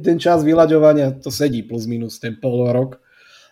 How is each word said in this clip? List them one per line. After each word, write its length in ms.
ten 160
čas 240
vyľaďovania, 720
to 160
sedí 320
plus 240
minus 320
ten 160
pol 320
rok, 320